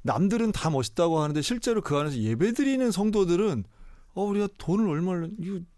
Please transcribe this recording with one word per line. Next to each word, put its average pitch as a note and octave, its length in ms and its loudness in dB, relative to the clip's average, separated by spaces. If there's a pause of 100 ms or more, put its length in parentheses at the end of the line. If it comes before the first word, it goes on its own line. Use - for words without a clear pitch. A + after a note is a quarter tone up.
남들은 G#3 500 2
다 - 180 -2
멋있다고 D#3+ 500 2
하는데 D3+ 220 0
실제로 A#3 400 -2
그 D3 140 -2
안에서 D3 200 0
예배드리는 A#3 720 0
성도들은 F#3+ 760 2 (500)
"어, F#3 100 -4
우리가 G3+ 240 0 (100)
돈을 G3+ 300 0
얼마를, E3+ 420 -2 (100)
이거 F#3 200 -6 (180)